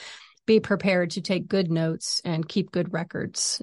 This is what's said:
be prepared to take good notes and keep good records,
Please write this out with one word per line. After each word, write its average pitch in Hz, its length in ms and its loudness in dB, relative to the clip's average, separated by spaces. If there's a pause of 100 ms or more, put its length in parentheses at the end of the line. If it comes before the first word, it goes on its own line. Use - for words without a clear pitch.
(460)
be 220 140 8
prepared 180 500 2
to 190 100 -6
take 175 260 -2
good 196 240 2
notes 165 540 0
and 160 240 -2
keep 185 240 -2
good 175 220 -2
records, - 680 -4